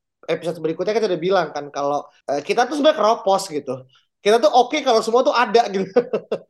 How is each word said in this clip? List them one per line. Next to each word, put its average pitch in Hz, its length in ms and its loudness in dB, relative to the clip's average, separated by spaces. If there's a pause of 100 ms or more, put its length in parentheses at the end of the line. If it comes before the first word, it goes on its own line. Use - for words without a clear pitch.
(240)
episode 170 400 -6
berikutnya 175 320 -2
kita 220 160 0
udah 175 80 -2
bilang 180 300 0
kan 143 240 -10
kalau, 143 340 -4 (220)
eh, 143 160 -2
kita 233 240 0
tuh 294 100 -4
sebenarnya 294 240 2
keropos 208 480 2
gitu. 131 320 -8 (380)
Kita 214 160 4
tuh 269 160 2
oke 247 320 4
kalau 226 160 4
semua 233 240 2
tuh - 80 0
ada 233 320 2
gitu. 190 240 -4 (600)